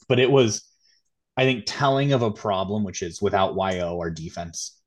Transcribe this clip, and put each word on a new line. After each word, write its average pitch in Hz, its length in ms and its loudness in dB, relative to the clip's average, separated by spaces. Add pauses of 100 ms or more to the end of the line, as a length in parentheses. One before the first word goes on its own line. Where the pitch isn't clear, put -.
but 123 100 4
it 127 120 6
was, 123 320 4 (720)
I 131 80 2
think, 127 220 0
telling 139 460 0
of 127 100 2
a 113 80 2
problem, 101 540 -4
which 90 180 -8
is 85 180 -10
without 95 340 2
Y 92 260 -2
O, 87 180 -4
our 85 120 -4
defense 82 760 -12